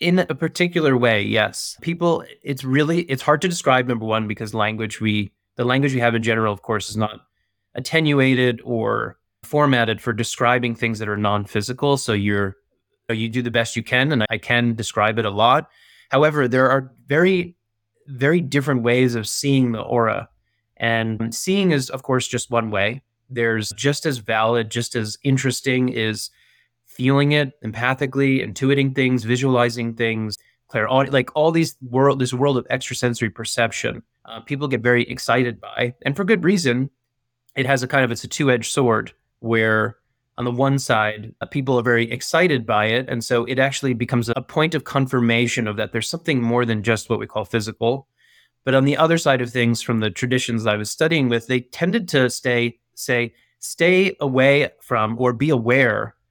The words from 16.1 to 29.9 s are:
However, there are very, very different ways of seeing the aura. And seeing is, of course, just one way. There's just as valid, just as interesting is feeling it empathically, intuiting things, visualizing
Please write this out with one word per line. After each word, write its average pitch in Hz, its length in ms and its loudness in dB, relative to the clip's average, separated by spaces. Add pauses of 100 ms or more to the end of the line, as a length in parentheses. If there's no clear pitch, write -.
However, 147 380 2
there 127 200 4
are 131 240 0 (140)
very, 175 500 0 (520)
very 143 320 0
different 139 420 0
ways 120 320 2
of 110 140 -4
seeing 135 420 0
the 110 120 -4
aura. 110 460 0 (520)
And 113 540 -2
seeing 190 380 0
is, 135 180 0
of 131 140 -10
course, 127 240 0
just - 240 -6
one 113 180 -2
way. 104 320 -2 (260)
There's 113 420 -2
just 143 360 -2
as 135 120 -2
valid, 113 520 0
just 120 240 -6
as 107 300 -6
interesting 131 640 0
is 110 420 -4 (540)
feeling 139 480 2
it 147 300 0
empathically, 131 840 0
intuiting 135 500 0
things, 127 300 0
visualizing 120 720 0